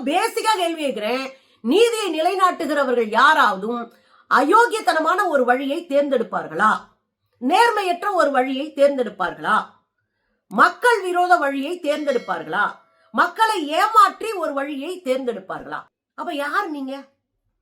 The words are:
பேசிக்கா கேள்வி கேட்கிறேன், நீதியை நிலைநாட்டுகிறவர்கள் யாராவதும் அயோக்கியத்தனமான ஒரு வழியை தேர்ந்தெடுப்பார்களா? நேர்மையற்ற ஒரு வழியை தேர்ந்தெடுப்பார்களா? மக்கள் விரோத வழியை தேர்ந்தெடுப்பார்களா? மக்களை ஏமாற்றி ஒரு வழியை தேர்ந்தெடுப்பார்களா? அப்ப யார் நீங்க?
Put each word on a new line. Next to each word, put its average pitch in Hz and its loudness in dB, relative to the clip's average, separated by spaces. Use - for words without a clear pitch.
பேசிக்கா 415 0
கேள்வி 339 -2
கேட்கிறேன், 247 -4
நீதியை 427 2
நிலைநாட்டுகிறவர்கள் 302 0
யாராவதும் 233 2
அயோக்கியத்தனமான 359 2
ஒரு 277 2
வழியை 269 2
தேர்ந்தெடுப்பார்களா? 214 0
நேர்மையற்ற 392 2
ஒரு 302 2
வழியை 269 -2
தேர்ந்தெடுப்பார்களா? 214 0
மக்கள் 359 2
விரோத 359 2
வழியை 277 -4
தேர்ந்தெடுப்பார்களா? 214 -4
மக்களை 349 0
ஏமாற்றி 403 2
ஒரு 320 -6
வழியை 277 -6
தேர்ந்தெடுப்பார்களா? 196 -6
அப்ப 320 -8
யார் 302 -4
நீங்க? 269 -8